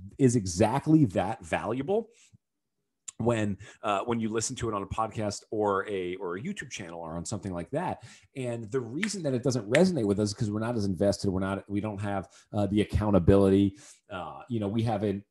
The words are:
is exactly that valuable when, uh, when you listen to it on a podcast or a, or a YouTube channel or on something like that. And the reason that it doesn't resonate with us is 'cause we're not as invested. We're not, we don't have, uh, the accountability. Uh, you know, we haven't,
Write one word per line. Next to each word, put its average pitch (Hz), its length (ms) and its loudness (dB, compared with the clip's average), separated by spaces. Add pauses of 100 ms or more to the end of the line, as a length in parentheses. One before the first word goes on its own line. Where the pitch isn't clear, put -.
(180)
is 127 180 6
exactly 113 680 4
that 98 380 -2
valuable 127 680 -2 (1080)
when, 110 380 0 (240)
uh, 104 220 0
when 117 160 -2
you 110 80 -2
listen 110 260 -4
to 120 140 -6
it 107 80 -4
on 98 80 -4
a - 20 -8
podcast 110 640 -4
or 101 380 0
a, 90 280 -4
or 90 200 -6
a 101 40 -10
YouTube 165 300 -10
channel 85 300 -12
or 82 160 -8
on 85 80 -6
something 98 280 -6
like 87 180 -6
that. 151 340 -6 (320)
And 120 340 -8
the 131 80 -4
reason 165 460 -6
that 135 100 0
it 117 80 -2
doesn't 117 260 0
resonate 156 360 4
with 101 160 2
us 104 80 2
is 104 60 -4
'cause 104 180 -2
we're 107 80 -2
not 117 160 -4
as 104 80 0
invested. 98 440 2
We're 95 120 0
not, 98 280 -4
we 101 120 -4
don't 101 200 -6
have, 101 280 -4 (240)
uh, 104 160 0
the 101 140 2
accountability. 98 920 6 (320)
Uh, 80 400 -10
you 117 120 -4
know, 101 80 -4
we 113 160 -2
haven't, 101 460 -2